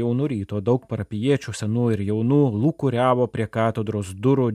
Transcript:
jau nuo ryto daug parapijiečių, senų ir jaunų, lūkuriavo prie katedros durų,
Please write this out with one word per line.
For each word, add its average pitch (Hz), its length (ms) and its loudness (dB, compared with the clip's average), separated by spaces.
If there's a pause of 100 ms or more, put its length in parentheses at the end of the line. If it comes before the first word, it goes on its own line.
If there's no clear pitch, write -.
jau 120 160 0
nuo 147 160 -2
ryto 101 320 -4
daug 120 240 0
parapijiečių, 110 640 -2
senų 113 400 0
ir 98 160 -2
jaunų, 117 340 2 (140)
lūkuriavo 123 720 2
prie 113 160 -2
katedros 104 720 -2
durų, 127 360 2